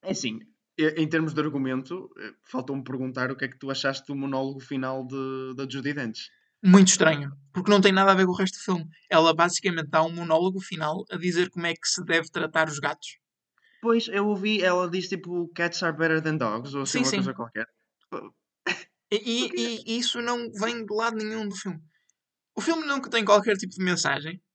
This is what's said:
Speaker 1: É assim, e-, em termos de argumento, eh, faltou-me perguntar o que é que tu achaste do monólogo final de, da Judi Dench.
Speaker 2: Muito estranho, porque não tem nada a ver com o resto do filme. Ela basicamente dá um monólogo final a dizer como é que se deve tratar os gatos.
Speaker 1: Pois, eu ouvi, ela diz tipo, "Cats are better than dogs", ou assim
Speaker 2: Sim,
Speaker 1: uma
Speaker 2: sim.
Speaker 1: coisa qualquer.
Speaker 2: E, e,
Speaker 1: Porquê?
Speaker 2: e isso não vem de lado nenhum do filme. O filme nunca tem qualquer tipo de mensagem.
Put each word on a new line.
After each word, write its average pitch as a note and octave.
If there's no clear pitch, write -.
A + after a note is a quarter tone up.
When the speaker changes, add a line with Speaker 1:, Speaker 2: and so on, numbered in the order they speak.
Speaker 1:
É F#3+
assim, A2+
e-, D#3
em D#3
termos D#3+
de D3+
argumento, C#3
eh, G#2+
faltou-me C#3
perguntar B2+
o C3
que C#3
é B2+
que -
tu C3+
achaste C3+
do C#3+
monólogo C3+
final C3
de, C3
da C3+
Judi C#3
Dench. A#2+
Speaker 2:
Muito F#3
estranho, D3
porque F#3
não G3+
tem G3
nada G3
a F#3+
ver F#3+
com F3+
o F3+
resto F#3+
do -
filme. E3+
Ela E3
basicamente E3
dá D#3+
um E3
monólogo E3+
final D#3+
a F#3
dizer F3
como E3+
é E3
que -
se -
deve E3
tratar D#3+
os D3
gatos. -
Speaker 1:
Pois, A#3
eu G3+
ouvi, G#3
ela F3+
diz F3+
tipo, F3
"Cats E3+
are E3
better D#3+
than D#3
dogs", A#2+
ou C#3
assim -
Speaker 2:
Sim, B2+
Speaker 1:
uma -
Speaker 2:
sim. G#3
Speaker 1:
coisa F#3
qualquer. A#2
Speaker 2:
E, G#3
e, A#3
Speaker 1:
Porquê? A#3
Speaker 2:
e A3+
isso A#3+
não A#3+
vem A3
de G#3
lado A3+
nenhum G#3+
do F#3+
filme. F3+
O A3
filme D#4+
nunca C#4
tem A3+
qualquer G#3
tipo F#3+
de F#3
mensagem. D#3+